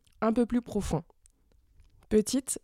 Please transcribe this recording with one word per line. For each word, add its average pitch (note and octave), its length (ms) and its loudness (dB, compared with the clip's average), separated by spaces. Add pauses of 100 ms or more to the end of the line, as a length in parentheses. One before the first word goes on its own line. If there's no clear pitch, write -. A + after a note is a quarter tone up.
(200)
un A3 140 2
peu A#3+ 120 2
plus A#3+ 160 0
profond. - 420 -2 (1040)
Petite, A3 540 0